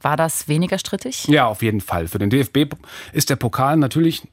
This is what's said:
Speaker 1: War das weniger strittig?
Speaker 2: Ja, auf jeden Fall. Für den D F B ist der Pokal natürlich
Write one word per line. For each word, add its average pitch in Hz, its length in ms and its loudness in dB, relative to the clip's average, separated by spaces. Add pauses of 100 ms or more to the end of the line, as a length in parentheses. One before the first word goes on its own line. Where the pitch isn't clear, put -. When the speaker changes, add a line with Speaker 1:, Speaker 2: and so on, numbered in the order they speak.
Speaker 1:
War 147 140 0
das 160 320 -2
weniger 175 300 0
strittig? - 500 -8
Speaker 2:
Ja, 147 180 6
auf 107 160 -2
jeden 107 200 0
Fall. 85 260 -4
Für 101 100 -6
den 101 120 0
D 135 100 4
F - 120 -2
B 147 140 2 (460)
ist 151 160 -2
der 139 80 2
Pokal 131 400 0
natürlich 156 460 2 (100)